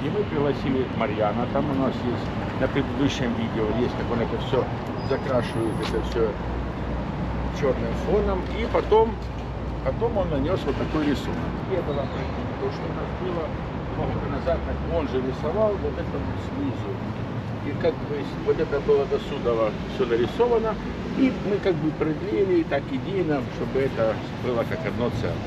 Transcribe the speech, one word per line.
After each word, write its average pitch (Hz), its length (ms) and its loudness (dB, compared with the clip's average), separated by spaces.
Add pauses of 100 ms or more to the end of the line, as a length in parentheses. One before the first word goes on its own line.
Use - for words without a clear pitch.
И 143 60 0
мы 208 140 0
пригласили 143 640 0 (100)
Марьяна, 107 560 2
там 143 160 2
у 139 60 0
нас 131 180 2
есть 120 320 -2 (340)
на 131 80 2
предыдущем 131 680 2
видео, 110 320 0 (100)
есть, 120 200 2
как 110 120 -2
он 117 80 0
это 113 160 0 (120)
все 120 180 2 (440)
закрашивает, 120 720 0
это 113 300 0
все 113 200 2 (1300)
черным 117 340 2 (140)
фоном. 202 320 2 (200)
И 233 140 -2
потом, 214 380 6 (760)
потом 220 320 0
он 180 140 2
нанес 139 340 2
вот 139 120 0
такой 151 280 0
рисунок. - 480 -2 (180)
И 185 40 2
это 156 180 0
нам 139 140 0 (540)
то, 202 100 0
что - 100 -4
у 165 160 -4
нас 151 120 -4 (120)
было 175 240 0 (500)
много - 160 0 (140)
лет - 140 -2
назад, 170 260 2
так - 320 0
он 151 100 2
же 123 140 0
рисовал 180 480 0 (140)
вот 147 180 -2
это - 160 -4
вот - 220 -2 (100)
снизу. - 420 -2 (760)
И - 120 -2
как - 140 2 (160)
бы - 80 -2 (300)
вот - 120 4
это - 280 2
было 143 180 6
до 139 140 0 (100)
Судова 113 400 2 (240)
все 127 140 2
нарисовано. 220 680 4 (460)
И 262 120 6 (140)
мы 202 120 2
как 190 180 2
бы 156 240 0
продлили 175 640 2
так 139 260 0
идейно, 151 520 0 (140)
чтобы 127 260 0
это 113 340 2 (300)
было 117 240 2
как 98 180 -2
одно 110 220 0 (100)
целое. 85 160 0 (120)